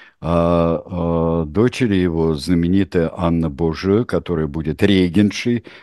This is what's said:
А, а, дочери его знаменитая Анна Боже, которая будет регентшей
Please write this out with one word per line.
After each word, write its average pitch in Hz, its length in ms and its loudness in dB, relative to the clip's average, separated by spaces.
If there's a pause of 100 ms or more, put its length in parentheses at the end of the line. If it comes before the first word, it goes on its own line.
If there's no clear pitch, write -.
(220)
А, 85 640 2
а, 85 600 -2
дочери 104 500 0
его 82 400 2
знаменитая 85 800 0
Анна 85 360 0
Боже, 85 560 0
которая 82 420 -4
будет 76 340 -6
регентшей 101 840 2 (180)